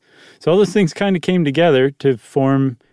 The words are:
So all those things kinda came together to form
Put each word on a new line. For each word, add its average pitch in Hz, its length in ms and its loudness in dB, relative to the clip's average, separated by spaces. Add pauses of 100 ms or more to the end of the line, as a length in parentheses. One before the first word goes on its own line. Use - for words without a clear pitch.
(380)
So - 140 -2
all 180 40 2
those 202 160 2
things 202 220 0
kinda 196 260 -2
came 180 240 -2
together 143 460 2
to 139 260 -2
form 135 600 -2 (140)